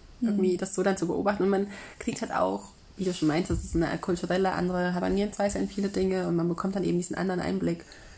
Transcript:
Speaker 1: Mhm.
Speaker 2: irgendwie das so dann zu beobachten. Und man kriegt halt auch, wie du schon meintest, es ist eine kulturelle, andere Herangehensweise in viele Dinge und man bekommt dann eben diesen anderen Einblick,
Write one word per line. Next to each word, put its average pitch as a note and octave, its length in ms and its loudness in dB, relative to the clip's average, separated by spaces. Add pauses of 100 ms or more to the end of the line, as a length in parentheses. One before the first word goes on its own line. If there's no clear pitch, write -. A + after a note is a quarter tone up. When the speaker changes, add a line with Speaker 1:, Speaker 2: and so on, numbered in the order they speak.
(200)
Speaker 1:
Mhm. A#3+ 80 2
Speaker 2:
irgendwie F#3 300 4
das - 160 -2
so F#3 80 0
dann F#3+ 160 2
zu E3 80 0
beobachten. F#3+ 380 2
Und F#3+ 40 4
man G3 200 2 (300)
kriegt - 220 -4
halt - 120 -6
auch, F#3+ 320 0 (340)
wie F#3+ 60 -2
du F3+ 100 0
schon D#3 120 0
meintest, E3 380 2
es - 60 -4
ist - 60 0
eine E3 220 0
kulturelle, F#3 540 0
andere F3+ 400 0
Herangehensweise G3 640 0
in F#3+ 100 0
viele G3 200 -2
Dinge F#3 400 0
und E3+ 80 2
man E3+ 100 2
bekommt F#3+ 300 0
dann F#3 80 0
eben E3+ 140 2
diesen - 180 -2
anderen F3+ 240 -2
Einblick, E3+ 440 -2 (340)